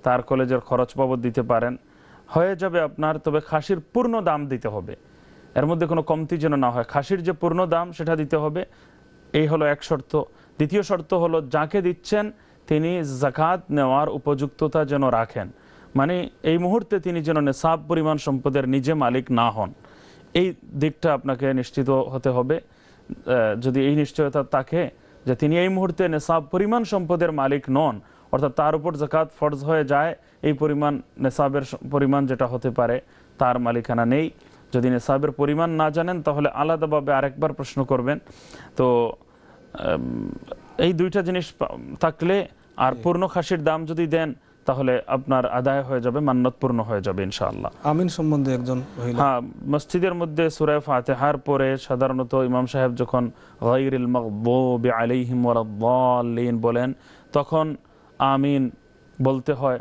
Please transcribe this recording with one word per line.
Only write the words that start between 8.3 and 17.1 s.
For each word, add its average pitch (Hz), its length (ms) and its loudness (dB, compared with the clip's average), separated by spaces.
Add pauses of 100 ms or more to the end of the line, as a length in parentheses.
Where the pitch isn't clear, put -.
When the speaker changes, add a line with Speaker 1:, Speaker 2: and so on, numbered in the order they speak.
Speaker 1:
হবে, 151 280 -4 (680)
এই 151 140 2
হলো 151 180 2
এক 147 180 0
শর্ত। 147 320 -4 (420)
দ্বিতীয় 160 260 0
শর্ত 170 300 -2
হলো 165 280 2
যাকে 151 400 -2
দিচ্ছেন 208 500 -2 (360)
তিনি 165 360 0 (160)
জাকাত 160 500 0
নেওয়ার 143 400 2
উপযুক্ততা 147 760 -2
যেন 139 180 0
রাখেন, 113 480 0 (440)
মানে 170 340 0 (140)
এই 160 140 2
মুহূর্তে 196 420 0
তিনি 170 220 -2